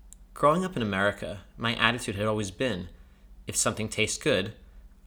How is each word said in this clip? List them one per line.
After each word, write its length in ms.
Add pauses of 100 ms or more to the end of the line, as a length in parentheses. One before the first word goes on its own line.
(340)
Growing 300
up 120
in 60
America, 580 (160)
my 180
attitude 400
had 120
always 260
been, 380 (580)
"If 80
something 320
tastes 340
good, 320 (520)